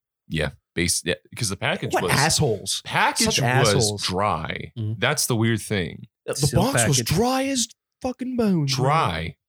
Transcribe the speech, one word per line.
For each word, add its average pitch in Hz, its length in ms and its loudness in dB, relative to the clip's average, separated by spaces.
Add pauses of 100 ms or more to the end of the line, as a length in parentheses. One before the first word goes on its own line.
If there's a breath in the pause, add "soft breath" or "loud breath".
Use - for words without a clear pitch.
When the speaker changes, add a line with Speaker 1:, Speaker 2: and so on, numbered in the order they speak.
(280)
Speaker 1:
Yeah, 76 220 -2 (240)
base, 85 300 0
yeah, 87 100 0 (220)
'cause 98 140 -4
the 95 60 -6
package 147 380 -4
Speaker 2:
What - 80 0
Speaker 1:
was - 80 0
Speaker 2:
assholes. 143 760 2
Speaker 1:
package 226 420 0
Speaker 2:
Such - 140 0
Speaker 1:
was 123 360 4
Speaker 2:
assholes. 101 260 0
Speaker 1:
dry. 92 720 -2
Speaker 3:
Mm-hmm. 110 220 -4
Speaker 1:
That's 143 300 0
the 127 80 0
weird 113 240 2
thing. - 480 -6 (160)
Speaker 2:
The, - 80 -4
the - 60 -8 (100)
Speaker 3:
Sealed - 240 2
Speaker 2:
box 120 160 2
was 139 100 2
Speaker 3:
package. 120 180 -2
Speaker 2:
dry 262 280 2
as 269 240 -2 (340)
fucking 254 340 -6
bones. 175 380 2
Speaker 1:
Dry, 123 600 0 (120)